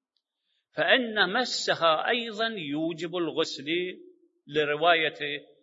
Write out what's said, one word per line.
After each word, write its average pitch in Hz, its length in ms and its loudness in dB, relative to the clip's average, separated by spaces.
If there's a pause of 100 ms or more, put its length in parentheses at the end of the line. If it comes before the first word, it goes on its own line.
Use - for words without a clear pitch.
(760)
فإن 208 580 2
مسها 170 760 2
أيضًا 226 380 -2
يوجب 165 680 -4
الغسل، 156 500 -2 (840)
لرواية 147 920 2 (220)